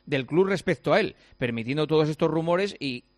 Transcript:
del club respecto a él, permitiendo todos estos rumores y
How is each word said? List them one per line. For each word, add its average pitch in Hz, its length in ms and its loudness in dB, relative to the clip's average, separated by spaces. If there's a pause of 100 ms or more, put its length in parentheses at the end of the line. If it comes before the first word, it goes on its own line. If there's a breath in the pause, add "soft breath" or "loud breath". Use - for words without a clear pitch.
del 135 200 -2
club 185 220 2
respecto 170 440 0
a 185 60 6
él, - 160 -2 (240 soft breath)
permitiendo 123 480 -2
todos 156 220 2
estos 156 200 0
rumores 170 520 0
y 127 240 -6 (120)